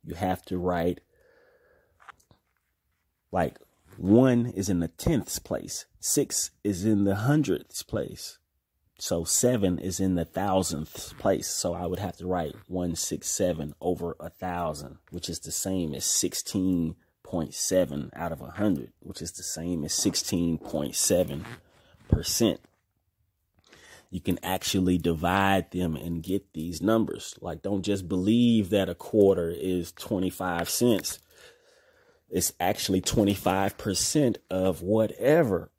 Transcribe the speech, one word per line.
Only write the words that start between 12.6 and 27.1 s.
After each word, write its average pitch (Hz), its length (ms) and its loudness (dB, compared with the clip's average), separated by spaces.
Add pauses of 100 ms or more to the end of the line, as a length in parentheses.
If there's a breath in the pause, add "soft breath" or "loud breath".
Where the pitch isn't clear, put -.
one 90 280 -2
six - 340 -6
seven 80 520 -2
over 85 380 -4
a 85 120 -12
thousand, 87 680 -8 (120)
which - 180 -10
is 85 120 -8
the - 120 -12
same 90 420 -2
as - 100 -6
sixteen 90 920 0 (260)
point - 320 -4
seven 73 600 0
out 82 180 -6
of 78 80 -10
a - 100 -14
hundred, 85 500 -2
which - 200 -14
is 85 120 -10
the - 100 -12
same 82 420 -6
as 78 80 -4
sixteen 85 680 0
point - 360 -4
seven 82 500 0 (640 soft breath)
percent. - 520 2 (1500 loud breath)
You 90 120 -8
can 90 220 -2
actually 92 560 2
divide 90 760 2
them 87 240 -2
and 85 260 -6
get 95 320 -4
these 80 260 -6
numbers. 110 600 0